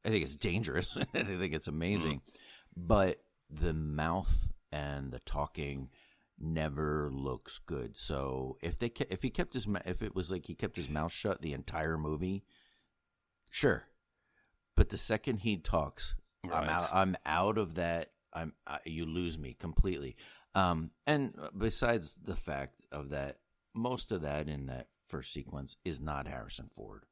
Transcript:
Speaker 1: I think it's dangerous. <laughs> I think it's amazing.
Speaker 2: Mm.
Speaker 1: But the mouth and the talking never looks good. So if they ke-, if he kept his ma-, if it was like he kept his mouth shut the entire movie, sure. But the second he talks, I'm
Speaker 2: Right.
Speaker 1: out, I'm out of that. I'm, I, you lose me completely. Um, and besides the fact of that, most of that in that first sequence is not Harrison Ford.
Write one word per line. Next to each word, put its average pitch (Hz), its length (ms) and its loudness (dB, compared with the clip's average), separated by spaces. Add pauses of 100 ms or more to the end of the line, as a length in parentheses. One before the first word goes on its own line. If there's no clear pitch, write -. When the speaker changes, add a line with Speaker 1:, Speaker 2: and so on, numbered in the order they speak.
Speaker 1:
I 110 40 2
think 101 160 4
it's 69 120 -4
dangerous. 87 600 0 (100)
<laughs> - 80 -12
I - 80 2
think 92 320 -2
it's 78 140 -2
amazing. 82 480 0 (100)
Speaker 2:
Mm. - 60 -20 (440)
Speaker 1:
But 90 460 4 (260)
the 80 260 0
mouth 78 720 4 (240)
and 71 400 -4
the 60 80 -8
talking 71 680 -4 (540)
never 76 720 0
looks 67 460 -6
good. 62 400 -6
So 65 640 -2
if 82 160 -2
they 120 100 -2
ke-, - 220 -4
if 95 120 -4
he 127 60 0
kept - 240 -2
his 110 140 -4
ma-, 98 180 0
if 90 160 -4
it 107 140 -6
was 90 160 -2
like 90 160 -4
he 85 80 -10
kept - 220 -4
his 76 120 -6
mouth 76 240 -2
shut - 300 -2
the 78 100 -2
entire 78 460 -2
movie, 78 460 -2 (1040)
sure. - 340 4 (920)
But 107 120 10
the 110 100 -2
second 113 400 2
he 104 180 2
talks, - 580 0 (300)
I'm 87 60 -6
Speaker 2:
Right. 78 180 2
Speaker 1:
out, 85 240 2
I'm 95 240 4 (100)
out 95 320 4
of 85 160 0
that. 85 380 0 (200)
I'm, 82 220 -6 (120)
I, 73 200 -6
you 82 200 -4
lose 82 320 -2
me 65 200 -8
completely. 76 580 2 (380)
Um, 85 360 4 (160)
and 143 280 4 (220)
besides 110 680 2
the 82 140 -4
fact 69 440 -4 (100)
of 71 200 -8
that, 69 280 -4 (360)
most 117 380 -2
of 87 100 0
that 73 260 -2
in 71 180 -4
that 64 220 -8 (180)
first 76 260 -8
sequence 69 520 -8
is 76 160 -4
not 71 280 -4
Harrison 62 460 -8
Ford. 50 380 -14